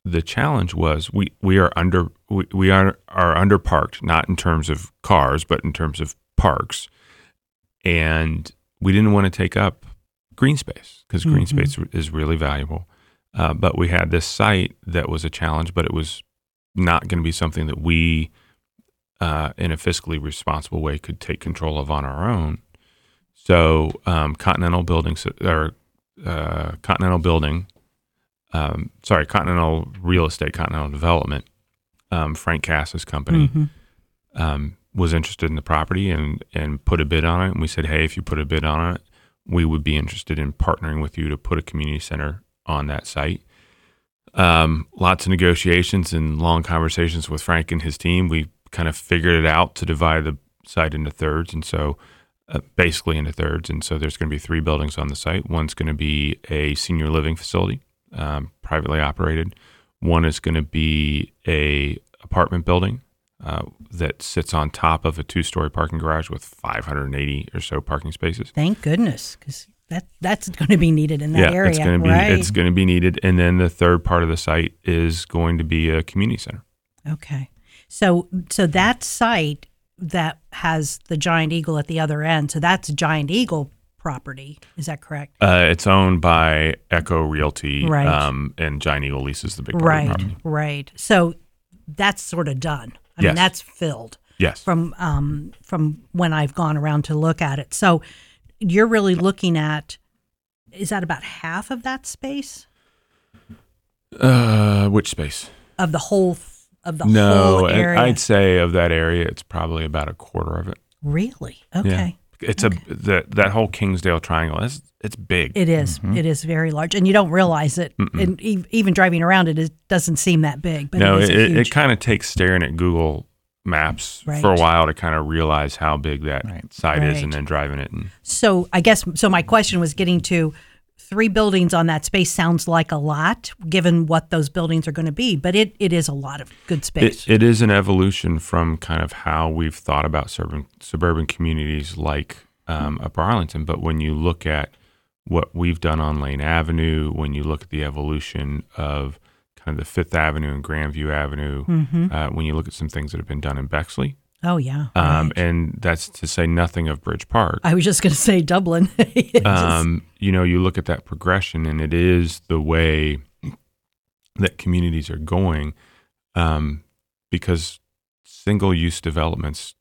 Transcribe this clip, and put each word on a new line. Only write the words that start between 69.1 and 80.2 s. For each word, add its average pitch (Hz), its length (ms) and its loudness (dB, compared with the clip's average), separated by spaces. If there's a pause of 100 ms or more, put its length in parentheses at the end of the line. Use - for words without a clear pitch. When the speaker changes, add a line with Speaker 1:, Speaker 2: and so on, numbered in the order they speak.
Speaker 2:
'cause - 300 -16 (200)
that, 170 180 -10 (160)
that's 180 280 -4
gonna 175 280 4
be 165 140 4
needed 151 300 0
in 151 120 -4
that 92 180 4
Speaker 1:
Yeah, - 60 2
Speaker 2:
area, 95 120 4
Speaker 1:
it's 80 100 2
gonna 87 200 4
be, 85 100 4
Speaker 2:
right? 101 220 6
Speaker 1:
it's 90 200 2
gonna 90 200 2
be 92 140 4
needed. 90 380 4
And 92 160 4
then 87 180 4
the 90 120 4
third 87 340 4
part 87 200 2
of 82 60 0
the 82 80 -2
site 82 360 -2 (100)
is 82 420 0
going 85 320 0
to 82 60 -2
be 80 260 0
a 80 140 0
community 104 340 -2
center. - 260 -14 (440)
Speaker 2:
Okay. 147 420 -8 (380)
So, 175 400 2 (240)
so 185 160 2
that 190 360 0
site 170 640 -2 (320)
that 165 420 -4 (140)